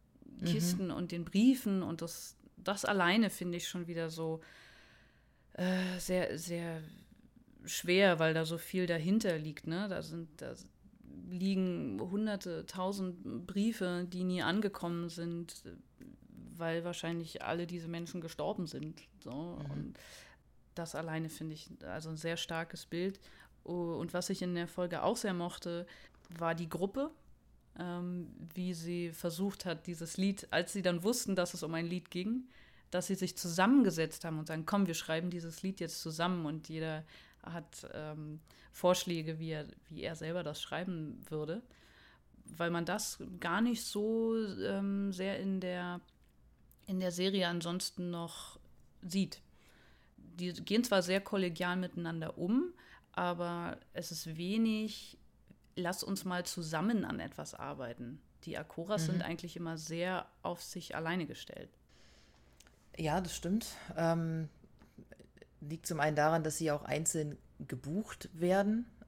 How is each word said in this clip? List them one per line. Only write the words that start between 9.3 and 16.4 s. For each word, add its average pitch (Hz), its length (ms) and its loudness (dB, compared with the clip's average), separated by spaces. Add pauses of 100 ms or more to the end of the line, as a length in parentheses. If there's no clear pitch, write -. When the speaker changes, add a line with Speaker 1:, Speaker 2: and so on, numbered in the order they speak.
Speaker 2:
liegt, 151 280 -6
ne? 180 220 0
Da 175 140 -2
sind, 160 260 -8 (120)
da 127 140 -8 (760)
liegen 180 720 0
hunderte, 190 680 -2
tausend 185 800 -4
Briefe, 190 640 2
die 180 140 -2
nie 180 180 2
angekommen 175 680 0
sind, 170 540 -6 (960)